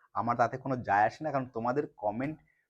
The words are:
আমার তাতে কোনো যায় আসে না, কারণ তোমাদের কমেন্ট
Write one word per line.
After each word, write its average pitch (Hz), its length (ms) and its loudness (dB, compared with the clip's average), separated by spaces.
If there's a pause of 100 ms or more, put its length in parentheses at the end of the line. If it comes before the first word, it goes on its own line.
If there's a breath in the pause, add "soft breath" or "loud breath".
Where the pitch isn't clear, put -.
(140 soft breath)
আমার 113 220 0
তাতে 120 220 2
কোনো 135 180 -2
যায় 104 300 4
আসে 117 180 -4
না, 151 80 -2
কারণ 135 140 -2
তোমাদের 127 420 -2 (100)
কমেন্ট 120 420 -4 (300)